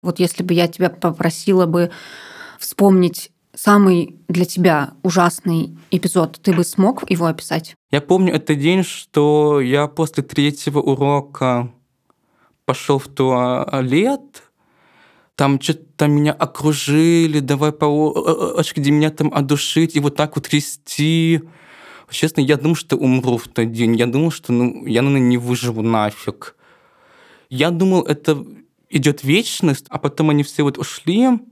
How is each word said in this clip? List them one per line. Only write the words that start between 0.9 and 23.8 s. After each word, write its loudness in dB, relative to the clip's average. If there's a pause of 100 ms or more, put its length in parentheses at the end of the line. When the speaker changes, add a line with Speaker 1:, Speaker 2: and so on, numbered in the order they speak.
Speaker 1:
бы 0 (680)
вспомнить 2 (220)
самый 4 (120)
для 0
тебя 0
ужасный -2 (140)
эпизод, -2
ты 2
бы 2
смог 0
его 0
описать? -6 (160)
Speaker 2:
Я 2
помню 2
этот -2
день, 2
что 0
я 0
после -4
третьего -2
урока -2 (920)
пошёл -2
в -10
туалет, -2 (920)
там 0
чё-то -4 (120)
там 2
меня 2
окружили, 0
давай 0
по -4
о-, 0
о-, -2
очереди -2
меня 4
там -2
одушить 0
и 0
вот -2
так -2
вот -8
трясти. -2 (680)
Честно, -2
я 2
думал, 0
что -4
умру 2
в -8
тот -2
день. 0